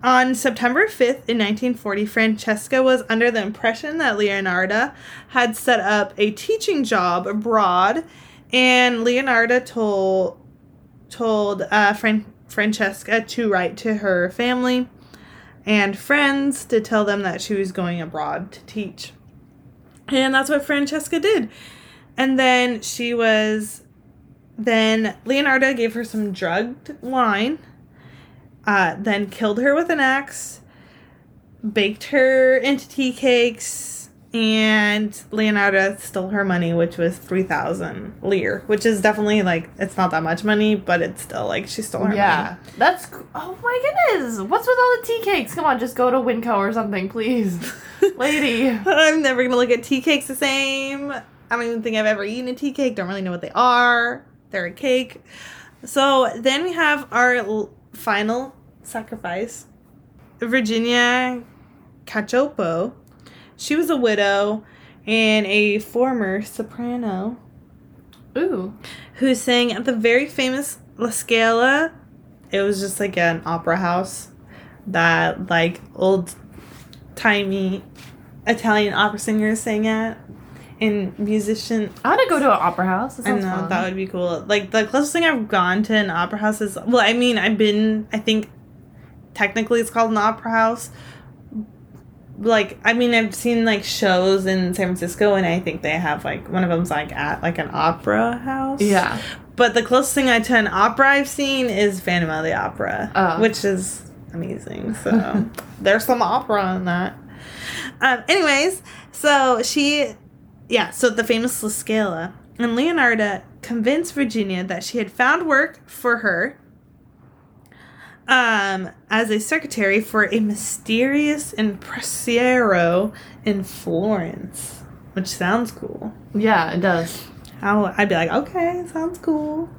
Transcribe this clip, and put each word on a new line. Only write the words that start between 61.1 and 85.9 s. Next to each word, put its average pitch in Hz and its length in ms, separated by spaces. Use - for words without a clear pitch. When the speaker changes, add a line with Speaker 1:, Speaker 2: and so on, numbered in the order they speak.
Speaker 1:
Cacioppo. 214 880
She - 180
was 311 160
a 311 60
widow 208 680
and 214 400
a 208 340
former 220 640
soprano. 226 960
Speaker 2:
Ooh. 247 380
Speaker 1:
Who 262 200
sang 240 380
at 247 120
the 262 100
very 233 300
famous 269 540
La 220 140
Scala. 233 800
It 196 100
was 196 180
just, 190 200
like, 190 180
an 170 280
opera 165 320
house 180 520
that, 165 640
like, 170 300
old-timey - 1900
Italian 214 460
opera 208 260
singers 214 400
sang 214 280
at. 220 300
And 208 400
musician- 208 720
Speaker 2:
I 240 60
wanna 494 180
go 349 120
to 285 120
an 190 80
opera 175 280
house. 208 300
That 240 100
Speaker 1:
I - 20
Speaker 2:
sounds 202 160
Speaker 1:
know, 185 120
Speaker 2:
fun. 165 120
Speaker 1:
that 180 160
would 190 100
be 190 120
cool. 180 400
Like, 202 240
the 220 140
closest 285 280
thing 339 100
I've 269 240
gone 185 360
to 220 100